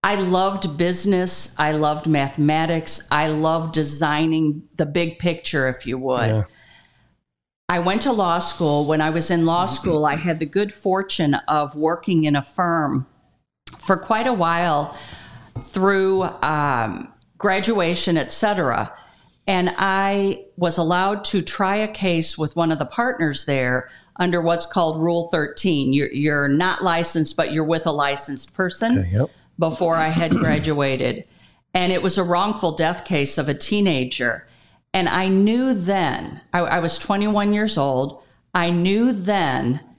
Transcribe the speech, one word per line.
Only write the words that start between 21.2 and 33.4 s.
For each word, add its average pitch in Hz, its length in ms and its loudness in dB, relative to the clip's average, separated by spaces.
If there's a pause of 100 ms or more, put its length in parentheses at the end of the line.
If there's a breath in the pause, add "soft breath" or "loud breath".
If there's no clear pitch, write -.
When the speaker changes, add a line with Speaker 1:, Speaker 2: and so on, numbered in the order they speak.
Speaker 1:
to 190 160 0
try 196 340 -2
a 214 120 -2
case 175 500 -2
with 151 160 -4
one 165 160 2
of 160 80 0
the 151 80 -2
partners 233 600 -2
there 127 420 0 (300 loud breath)
under 180 220 2
what's 165 260 0
called 160 360 0
Rule 170 300 0
thirteen. 147 600 0
You're, 139 200 0
you're 143 360 0
not 175 360 0
licensed, 170 520 0
but 160 160 0
you're 156 120 0
with 160 220 0
a 160 60 0
licensed 143 640 -4
person 226 460 0
Speaker 2:
Okay, 90 120 -2
yep. 107 180 2 (280 soft breath)
Speaker 1:
before 165 380 0
I 160 120 2
had 165 220 0
<clears throat> - 140 2
graduated. 143 800 0 (500 soft breath)
And 185 180 2
it 185 100 0
was 185 160 0
a 185 60 2
wrongful 185 480 0
death 170 320 -2
case 147 340 -2
of 143 100 -2